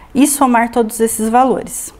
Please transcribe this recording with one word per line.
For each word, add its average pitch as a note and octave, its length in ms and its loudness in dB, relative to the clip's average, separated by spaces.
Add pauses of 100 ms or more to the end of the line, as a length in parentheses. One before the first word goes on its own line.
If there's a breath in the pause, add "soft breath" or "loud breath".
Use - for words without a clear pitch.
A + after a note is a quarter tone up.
(160 loud breath)
e C4 100 4
somar A#3+ 460 2
todos A#3 280 -2
esses A3+ 300 -2
valores. A#3+ 720 0